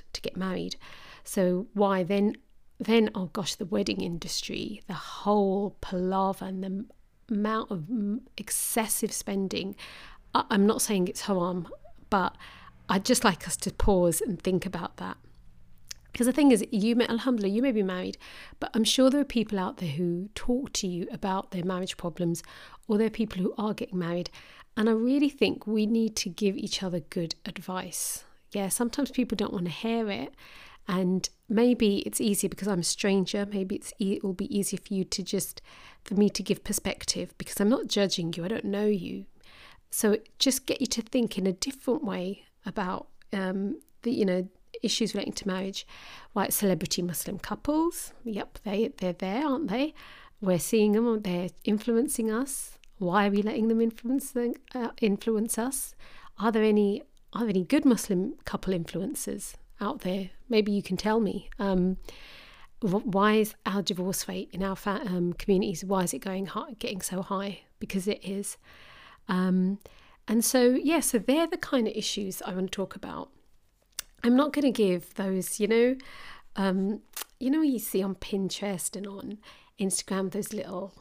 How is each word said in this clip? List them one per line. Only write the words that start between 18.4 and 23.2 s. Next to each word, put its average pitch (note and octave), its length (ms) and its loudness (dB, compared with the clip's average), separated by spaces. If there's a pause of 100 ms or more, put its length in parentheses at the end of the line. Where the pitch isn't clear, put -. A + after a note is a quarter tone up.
but - 140 -6
I'm A3+ 100 2
sure C4 260 6
there C#4+ 120 4
are C#4 40 2
people G#3+ 340 -2
out F#3+ 180 -4
there F3 120 -4
who F3 440 -2
talk B3 400 -2
to - 140 -2
you F3+ 240 -4
about G3 400 -4
their F3 120 -4
marriage F#3 320 -4
problems, E3+ 460 -2 (460)
or G#3 100 2
there A3 100 4
are G#3+ 40 0
people G#3+ 320 -2